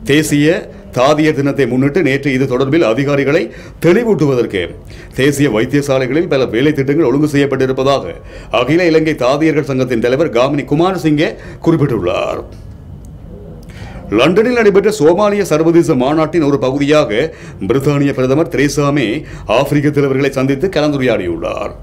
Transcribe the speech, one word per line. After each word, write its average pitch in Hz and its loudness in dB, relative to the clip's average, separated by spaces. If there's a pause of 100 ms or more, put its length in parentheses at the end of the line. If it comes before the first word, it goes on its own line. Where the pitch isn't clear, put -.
தேசிய 147 4 (500)
தாதியர் 147 4
தினத்தை 135 0
முன்னிட்டு 139 0
நேற்று 135 0
இது 135 2
தொடர்பில் 135 2
அதிகாரிகளை 139 0 (420)
தெளிவூட்டுவதற்கு 156 2 (580)
தேசிய 139 2
வைத்தியசாலைகளில் 135 0
பல 131 2
வேலை 139 2
திட்டங்கள் 143 0
ஒழுங்கு 147 2
செய்யப்பட்டிருப்பதாக 131 0 (460)
அகில 156 2
இலங்கை 156 2
தாதியர்கள் 147 0
சங்கத்தின் 127 0
தலைவர் 131 0
காமினி 135 0
குமாரசிங்கே 160 2 (360)
குறிப்பிட்டுள்ளார். 127 0 (1800)
லண்டனில் 214 2
நடைபெற்ற 202 4 (100)
சோமாலிய 196 2
சர்வதேச 160 4
மாநாட்டின் 156 0
ஒரு 143 2
பகுதியாக 143 2 (560)
பிரித்தானிய 139 2
பிரதமர் 135 0
தெரேசா 143 0 (100)
மே 120 0 (500)
ஆப்பிரிக்க 139 2
தலைவர்களை 131 0
சந்தித்து 139 0 (100)
கலந்துரையாடியுள்ளார். 104 -2